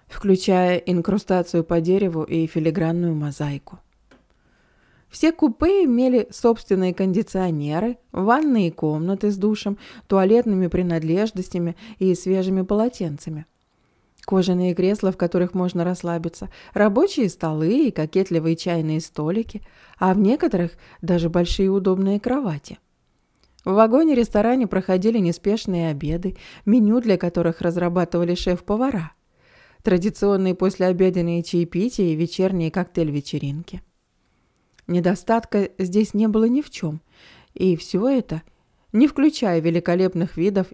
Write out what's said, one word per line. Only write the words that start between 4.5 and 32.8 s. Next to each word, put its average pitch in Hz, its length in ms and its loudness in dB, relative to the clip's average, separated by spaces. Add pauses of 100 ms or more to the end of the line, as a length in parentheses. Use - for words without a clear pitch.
Все - 220 0
купе 330 540 2
имели 254 480 2
собственные 190 600 0
кондиционеры, 185 1040 -2 (140)
ванные 226 640 2
комнаты 165 580 -2
с 202 60 -4
душем, 202 420 -2 (300)
туалетными 196 580 2
принадлежностями 175 1080 -2 (240)
и 190 160 2
свежими 190 460 -2
полотенцами. 185 840 -4 (760)
Кожаные 180 520 0
кресла, 190 380 0
в 185 40 -6
которых 180 380 -2
можно 180 300 -2
расслабиться, 170 640 -6 (240)
рабочие 214 540 2
столы 165 580 0
и 220 60 0
кокетливые 165 640 0
чайные 160 440 -2
столики, 185 640 -6 (380)
а 190 120 2
в 190 60 2
некоторых 208 540 2 (280)
даже 170 300 0
большие 175 400 0
удобные 190 480 0
кровати. 233 600 -6 (840)
В 190 100 0
вагоне-ресторане 233 920 2
проходили 190 520 0
неспешные 180 720 -2
обеды, 156 440 -6 (300)
меню 214 340 4
для 220 160 2
которых 170 440 -2
разрабатывали 175 760 0
шеф-повара, 202 800 -4 (680)
традиционные 190 760 0
послеобеденные 180 880 0
чаепития 180 640 -2
и 156 100 0
вечерние 170 560 -2
коктейль-вечеринки. 151 1080 -4 (1080)